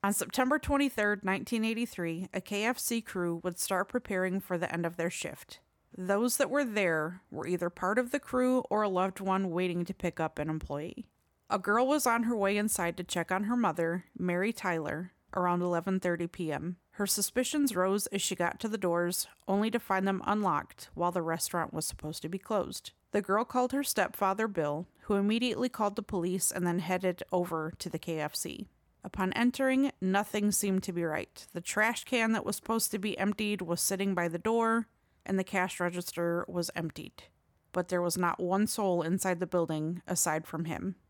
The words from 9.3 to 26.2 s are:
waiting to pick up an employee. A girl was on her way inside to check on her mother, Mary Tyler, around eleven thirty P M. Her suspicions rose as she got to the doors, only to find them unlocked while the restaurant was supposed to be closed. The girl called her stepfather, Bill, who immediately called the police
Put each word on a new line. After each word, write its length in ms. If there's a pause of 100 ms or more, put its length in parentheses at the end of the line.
waiting 360
to 80
pick 260
up 180
an 120
employee. 560 (420)
A 100
girl 280
was 200
on 180
her 120
way 200
inside 420
to 60
check 280
on 120
her 120
mother, 480 (140)
Mary 340
Tyler, 600 (220)
around 280
eleven 360
thirty 300
P 240
M. 240 (140)
Her 160
suspicions 680
rose 340
as 140
she 140
got 240
to 80
the 100
doors, 480 (220)
only 220
to 100
find 260
them 180
unlocked 680
while 180
the 100
restaurant 520
was 120
supposed 360
to 60
be 100
closed. 540 (200)
The 100
girl 220
called 280
her 120
stepfather, 640
Bill, 380 (160)
who 120
immediately 540
called 280
the 60
police 480